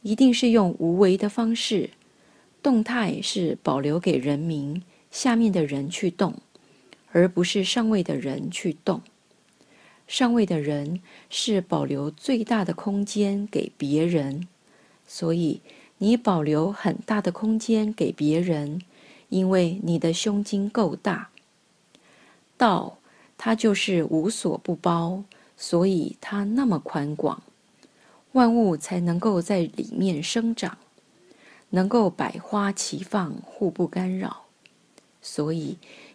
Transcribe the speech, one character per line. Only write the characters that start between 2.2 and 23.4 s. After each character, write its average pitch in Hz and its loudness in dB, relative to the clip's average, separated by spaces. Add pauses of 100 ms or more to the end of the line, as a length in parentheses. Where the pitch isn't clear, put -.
动 247 4
态 226 -2
是 175 -2
保 139 0
留 147 0
给 170 2
人 143 0
民， 151 -4 (300)
下 240 0
面 226 4
的 170 2
人 139 -4
去 175 -2
动， 175 -2 (800)
而 175 6
不 180 0
是 196 -2
上 220 0
位 208 2
的 156 -2
人 135 -6
去 170 -4
动。 - -2 (1080)
上 240 2
位 226 4
的 170 0
人 147 -4 (300)
是 202 0
保 165 -2
留 143 -4
最 233 -2
大 214 0
的 196 -2
空 202 -2
间 202 0
给 - -4
别 147 0
人， 165 -2 (580)
所 - -4
以 170 0 (380)
你 220 4
保 196 2
留 151 2
很 185 -2 (100)
大 208 -2
的 180 0
空 214 -2
间 214 0
给 - -2
别 151 0
人， 160 -2 (460)
因 185 0
为 180 2
你 170 0
的 - 2
胸 202 -2
襟 202 -2
够 185 0
大。 - -6 (1300)
道， 202 2 (400)
它 226 0